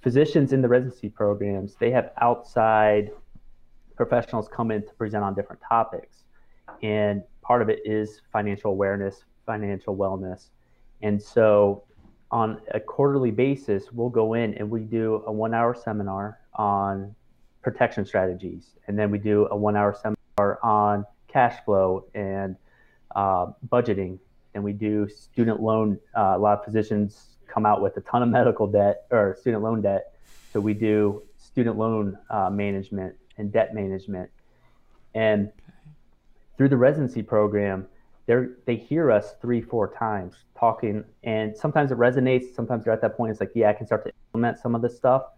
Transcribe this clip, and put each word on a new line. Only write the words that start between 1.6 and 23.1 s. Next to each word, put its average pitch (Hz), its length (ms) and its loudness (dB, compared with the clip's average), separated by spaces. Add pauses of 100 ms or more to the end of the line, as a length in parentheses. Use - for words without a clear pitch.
they 120 100 2
have 123 220 0 (100)
outside 110 880 2 (880)
professionals 117 540 -2
come 113 200 -4
in 104 140 -2
to - 120 -16
present 107 280 -4
on 98 100 -2
different - 340 -8
topics. - 580 -2 (580)
And 104 400 0 (180)
part 120 200 -4
of 107 80 -2
it 107 160 -2
is 107 360 -6 (100)
financial 104 380 -4
awareness, 98 540 -4 (220)
financial 101 500 -8
wellness. 95 540 -6 (520)
And 104 200 -2
so 104 600 4 (460)
on 110 300 -2 (120)
a 107 80 -4
quarterly 139 520 0
basis, 123 600 0
we'll 120 160 -4
go 113 240 0
in 113 220 0
and 107 140 -6
we 113 120 -4
do 110 440 -2
a 110 60 -8
one-hour 117 420 0
seminar 104 640 -6 (140)
on 98 640 -2 (480)
protection 107 420 -2
strategies. 92 720 -4 (120)
And 104 120 -4
then 104 100 0
we 104 80 -2
do 104 320 2
a 104 60 -2
one-hour 104 400 2
seminar - 680 -2
on 104 440 2 (240)
cash 123 340 0
flow 95 500 2
and, 98 440 -6 (580)